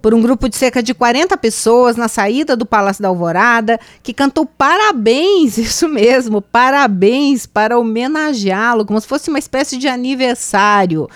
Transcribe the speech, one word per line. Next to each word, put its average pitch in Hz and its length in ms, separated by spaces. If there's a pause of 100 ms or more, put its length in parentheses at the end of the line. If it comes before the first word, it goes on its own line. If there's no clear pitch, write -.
por 220 100
um 226 80
grupo 247 260
de 214 80
cerca 247 280
de 240 100
quarenta 277 420
pessoas 233 600
na 233 120
saída 247 480
do 226 80
Palácio 202 380
da 196 60
Alvorada, 208 720 (240)
que 240 100
cantou 277 320
parabéns, 311 1120
<laughs> - 20
isso 311 300
mesmo, 233 540
parabéns, 254 1040
para 220 320
homenageá-lo, 233 1040
como 214 160
se - 60
fosse 294 240
uma 302 80
espécie 269 380
de 269 100
aniversário. 214 1300